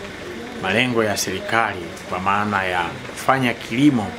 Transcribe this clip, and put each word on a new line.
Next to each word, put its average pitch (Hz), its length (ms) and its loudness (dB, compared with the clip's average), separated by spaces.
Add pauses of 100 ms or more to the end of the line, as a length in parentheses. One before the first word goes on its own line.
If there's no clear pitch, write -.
(640)
malengo 123 420 2
ya 101 120 0
serikali 98 680 0 (240)
kwa 90 120 -4
maana 98 440 2
ya 90 200 0
kufanya 127 680 0
kilimo 123 520 4 (120)